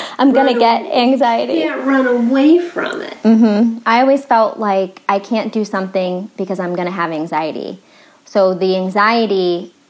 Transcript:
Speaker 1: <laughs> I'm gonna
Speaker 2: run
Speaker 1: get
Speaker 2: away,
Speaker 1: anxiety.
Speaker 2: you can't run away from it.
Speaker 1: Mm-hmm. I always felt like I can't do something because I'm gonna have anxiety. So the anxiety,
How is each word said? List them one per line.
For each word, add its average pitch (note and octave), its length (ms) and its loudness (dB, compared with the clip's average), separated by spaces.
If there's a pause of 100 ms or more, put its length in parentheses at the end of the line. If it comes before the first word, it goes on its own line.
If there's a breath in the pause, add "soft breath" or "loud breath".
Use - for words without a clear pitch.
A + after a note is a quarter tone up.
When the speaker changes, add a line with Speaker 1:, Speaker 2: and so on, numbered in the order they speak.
(140 loud breath)
Speaker 1:
<laughs> - 40 -10
I'm C4+ 140 4
gonna C4+ 200 4
Speaker 2:
run A#3 60 0
Speaker 1:
get A#3 240 2
Speaker 2:
away, - 100 -10
Speaker 1:
anxiety. A#3+ 640 0
Speaker 2:
you E4 80 -2
can't C4+ 240 -6
run C4 200 2
away C4+ 520 4
from - 440 -6
it. - 200 -12
Speaker 1:
Mm-hmm. A3+ 640 4
I A3+ 140 4
always C4+ 240 2
felt A3+ 340 2
like G3 500 -2
I G3+ 100 0
can't A3 340 -4
do G#3+ 120 -2
something F#3+ 720 -4
because F#3+ 240 -6
I'm F3+ 140 -4
gonna F3 160 -4
have E3+ 220 -4
anxiety. D#3 640 -6 (460 soft breath)
So F#3+ 300 0
the F#3 220 0
anxiety, F#3+ 960 0 (180)